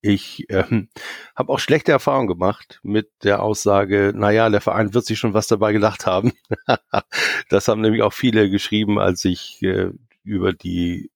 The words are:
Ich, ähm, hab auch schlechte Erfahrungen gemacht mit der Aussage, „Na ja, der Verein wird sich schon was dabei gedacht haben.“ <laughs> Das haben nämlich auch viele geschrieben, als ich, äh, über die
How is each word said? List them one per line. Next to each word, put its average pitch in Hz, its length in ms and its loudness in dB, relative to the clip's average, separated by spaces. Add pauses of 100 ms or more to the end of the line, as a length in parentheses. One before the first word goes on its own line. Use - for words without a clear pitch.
Ich, - 480 -2
ähm, 95 400 0 (460)
hab - 140 -4
auch 135 100 0
schlechte 156 320 2
Erfahrungen 135 360 2
gemacht 90 560 -4
mit 104 260 -2 (140)
der 101 200 2
Aussage, 101 720 2
„Na 104 160 2
ja, 110 180 4
der 104 120 2
Verein 101 320 0
wird 120 120 0
sich 110 140 -4
schon 107 140 -2
was 107 140 0
dabei 107 260 2
gedacht 104 320 0
haben.“ 98 280 0 (160)
<laughs> - 540 -2 (460)
Das - 180 2
haben 110 140 0
nämlich 110 200 2
auch 104 120 0
viele 110 360 2
geschrieben, 104 500 0
als 95 260 0
ich, - 360 -4
äh, 95 300 -2 (320)
über 95 300 -2
die 87 640 -6